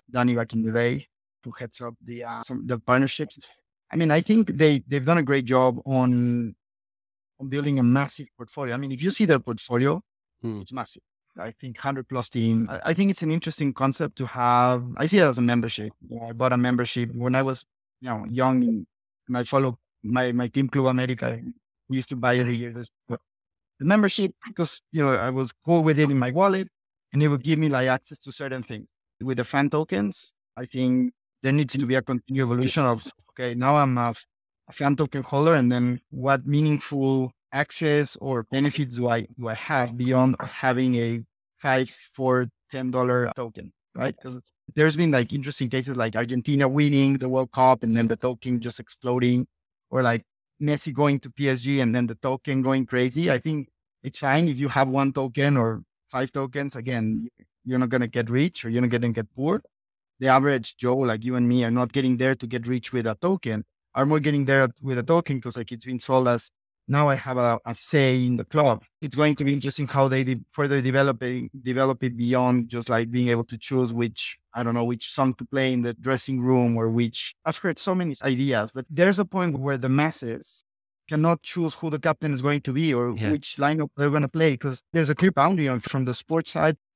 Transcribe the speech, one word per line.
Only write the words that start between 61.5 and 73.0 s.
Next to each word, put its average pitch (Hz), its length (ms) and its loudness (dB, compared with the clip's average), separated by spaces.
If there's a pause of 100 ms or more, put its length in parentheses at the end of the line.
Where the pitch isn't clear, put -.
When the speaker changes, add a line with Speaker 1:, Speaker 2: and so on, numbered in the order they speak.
Speaker 1:
are 117 60 0
not 123 220 0
getting 131 240 2
there 131 200 2
to 123 100 -10
get 117 200 -6
rich 123 260 -4
with 120 140 -2
a 110 100 -2
token, 139 480 -2 (300)
are 135 120 2
more 156 140 2
getting 147 260 0
there 135 220 4 (120)
with 131 180 -4
a 120 40 -2
token 160 380 0
'cause, 117 160 -10
like, 120 160 -10
it's 117 120 -14
been 127 140 -8
sold 127 300 2
as, 120 220 0 (360)
"Now 143 220 2
I 139 80 2
have 127 220 -6
a, 120 260 2
a 117 100 -8
say 131 500 2
in 123 120 0
the 107 80 -4
club." 139 400 2 (160)
It's 127 160 -8
going 151 200 4
to 151 80 -2
be 139 80 0
interesting 139 360 -4
how 135 200 4
they 131 140 2
de-, 127 280 -2
further 139 300 0
develop 131 440 2
it, 123 260 -6 (140)
develop 131 400 0
it 120 120 -2
beyond 123 520 2
just, 120 200 -8
like, 117 220 0